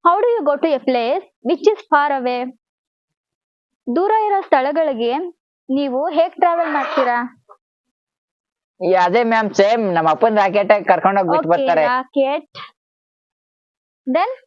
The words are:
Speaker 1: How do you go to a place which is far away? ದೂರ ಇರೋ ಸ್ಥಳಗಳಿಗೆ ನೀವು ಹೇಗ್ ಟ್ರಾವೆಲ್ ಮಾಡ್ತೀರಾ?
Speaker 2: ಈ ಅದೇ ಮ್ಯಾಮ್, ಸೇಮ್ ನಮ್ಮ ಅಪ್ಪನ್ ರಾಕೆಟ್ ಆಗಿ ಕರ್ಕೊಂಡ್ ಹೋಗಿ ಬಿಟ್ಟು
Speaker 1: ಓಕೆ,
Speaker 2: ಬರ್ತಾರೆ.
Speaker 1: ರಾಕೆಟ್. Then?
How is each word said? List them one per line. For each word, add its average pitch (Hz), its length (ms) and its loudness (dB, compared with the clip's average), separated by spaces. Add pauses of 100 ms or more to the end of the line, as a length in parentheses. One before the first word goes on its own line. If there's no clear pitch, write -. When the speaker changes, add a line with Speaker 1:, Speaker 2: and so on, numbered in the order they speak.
Speaker 1:
How 349 180 4
do 480 80 0
you 466 160 0
go 285 120 0
to 330 120 -2
a 277 120 0
place 254 440 -2 (160)
which 311 280 -2
is 427 120 0 (100)
far 294 220 2
away? 247 280 -4 (1500)
ದೂರ 349 260 0 (120)
ಇರೋ 403 160 0
ಸ್ಥಳಗಳಿಗೆ 277 720 0 (560)
ನೀವು 269 320 -2 (100)
ಹೇಗ್ 330 240 0
ಟ್ರಾವೆಲ್ 339 380 0
ಮಾಡ್ತೀರಾ? 254 440 -2 (1600)
Speaker 2:
ಈ 175 140 -2
ಅದೇ 180 300 2
ಮ್ಯಾಮ್, 226 300 0
ಸೇಮ್ 220 300 2 (100)
ನಮ್ಮ 165 160 2
ಅಪ್ಪನ್ 220 260 2
ರಾಕೆಟ್ 202 360 2
ಆಗಿ 208 120 2
ಕರ್ಕೊಂಡ್ 190 340 2
ಹೋಗಿ 180 120 0
ಬಿಟ್ಟು 160 180 0
Speaker 1:
ಓಕೆ, 165 40 2
Speaker 2:
ಬರ್ತಾರೆ. 180 320 2
Speaker 1:
ರಾಕೆಟ್. 269 760 -4 (1500)
Then? 339 240 0 (160)